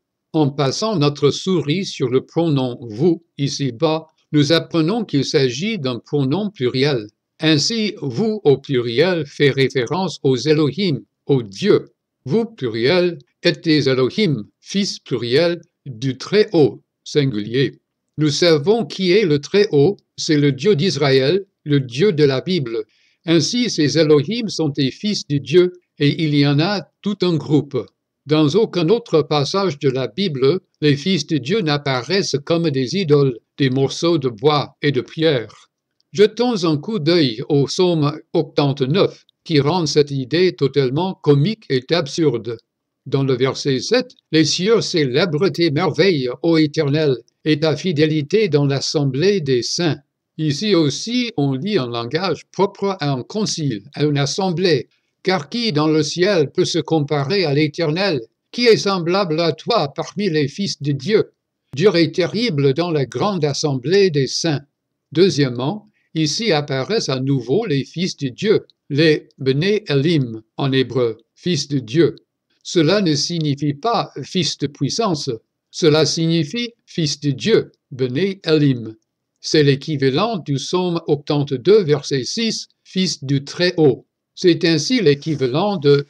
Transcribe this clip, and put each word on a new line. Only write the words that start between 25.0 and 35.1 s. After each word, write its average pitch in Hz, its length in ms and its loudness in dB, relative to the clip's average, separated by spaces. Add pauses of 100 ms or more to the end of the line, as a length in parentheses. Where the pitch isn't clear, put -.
du 143 140 -2
Dieu, 175 320 2 (260)
et 151 240 0
il 147 120 0
y 143 120 4
en 147 140 2
a 190 220 -2 (180)
tout 202 220 -4
un 180 140 2
groupe. 139 500 -2 (400)
Dans 151 220 2
aucun 175 420 0
autre 214 320 2
passage 151 560 -2
de 147 100 0
la 127 180 -2
Bible, 156 540 0 (220)
les 147 140 4
fils 185 300 -2
de 160 120 -2
Dieu 151 220 -2
n'apparaissent 147 840 -2
comme 170 260 0
des 131 260 -4
idoles, 143 420 2 (180)
des 139 140 0
morceaux 135 480 0
de 135 100 -2
bois 127 540 0
et 147 100 0
de 127 80 0
pierre. 139 680 -4 (420)